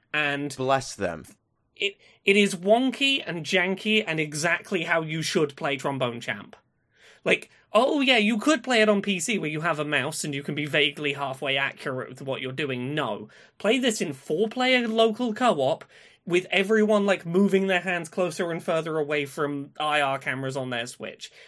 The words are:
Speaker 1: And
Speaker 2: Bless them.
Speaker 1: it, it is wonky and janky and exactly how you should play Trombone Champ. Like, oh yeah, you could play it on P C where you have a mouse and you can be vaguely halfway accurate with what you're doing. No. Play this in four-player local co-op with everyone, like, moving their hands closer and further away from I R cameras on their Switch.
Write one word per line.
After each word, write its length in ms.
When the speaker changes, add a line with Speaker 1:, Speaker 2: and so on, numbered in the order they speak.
Speaker 1:
And 420
Speaker 2:
Bless 400
them. 300
Speaker 1:
it, 220
it 140
is 180
wonky 720
and 180
janky 640
and 100
exactly 680
how 160
you 200
should 360
play 180
Trombone 460
Champ. 340
Like, 240
oh 260
yeah, 180
you 200
could 260
play 180
it 60
on 140
P 180
C 180
where 120
you 100
have 180
a 60
mouse 400
and 100
you 80
can 140
be 100
vaguely 460
halfway 460
accurate 500
with 140
what 180
you're 140
doing. 420
No. 320
Play 200
this 220
in 140
four-player 760
local 460
co-op 500
with 240
everyone, 560
like, 200
moving 420
their 140
hands 260
closer 440
and 120
further 340
away 280
from 520
I 220
R 180
cameras 380
on 140
their 180
Switch. 420